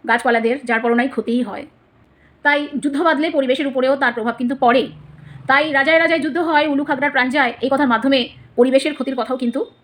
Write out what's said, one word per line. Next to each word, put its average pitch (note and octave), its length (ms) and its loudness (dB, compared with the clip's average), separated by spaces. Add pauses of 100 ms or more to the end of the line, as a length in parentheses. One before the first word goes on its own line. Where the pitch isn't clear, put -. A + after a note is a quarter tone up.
গাছপালাদের A#3 560 2
যার A#3 160 0
পরনাই A#3+ 280 2
ক্ষতিই A#3+ 340 -2
হয়। G3 240 -8 (760)
তাই D4 260 0 (100)
যুদ্ধ C#4 240 -2
বাঁধলে D#4+ 280 2
পরিবেশের C4+ 360 0
উপরেও C4 300 0
তার C4+ 160 0
প্রভাব A3+ 260 -4
কিন্তু A#3+ 180 -4
পড়ে। B3 320 2 (580)
তাই D4 260 2
"রাজায় C#4 260 2
রাজায় E4 220 2
যুদ্ধ C4+ 180 -4
হয়, D#4 280 2
উলুখ C#4+ 240 -2
আগ্রার C#4+ 200 0
প্রাণ C4 180 0
যায়", B3+ 320 0
এই B3 120 -2
কথার C#4 160 0
মাধ্যমে A#3+ 400 0 (280)
পরিবেশের C4 380 4
ক্ষতির C4 200 -6
কথাও B3+ 220 -4
কিন্তু B3+ 300 -4 (180)